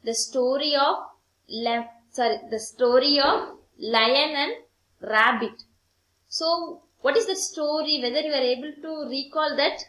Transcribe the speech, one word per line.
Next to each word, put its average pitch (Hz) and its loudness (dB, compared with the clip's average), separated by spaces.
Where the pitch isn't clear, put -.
the 226 -4
story 269 -2
of 285 2
lam-, 233 -4
sorry, 226 0
the 220 -4
story 262 2
of - 2
lion 247 2
and 302 -2
rabbit. 220 2
So, 330 -2
what 277 2
is 453 2
the 381 -2
story? 302 -4
Whether 247 -2
you 302 -4
are 254 0
able 294 -10
to 302 -8
recall 277 -4
that? 294 -2